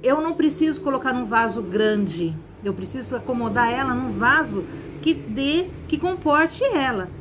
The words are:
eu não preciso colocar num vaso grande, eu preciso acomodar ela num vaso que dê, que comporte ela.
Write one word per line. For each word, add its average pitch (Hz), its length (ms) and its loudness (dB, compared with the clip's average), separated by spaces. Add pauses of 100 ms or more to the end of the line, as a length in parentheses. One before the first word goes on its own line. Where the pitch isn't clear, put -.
eu 277 180 4
não 330 120 0
preciso 311 480 2
colocar 262 320 0
num 247 120 -2
vaso 226 380 2
grande, 180 720 0 (280)
eu 196 100 -2
preciso 247 420 -8
acomodar 233 560 0
ela 254 240 -2
num 254 160 -2
vaso 214 520 2 (380)
que 320 120 4
dê, 285 540 -2 (200)
que 302 100 -2
comporte 320 640 2
ela. 262 460 0 (120)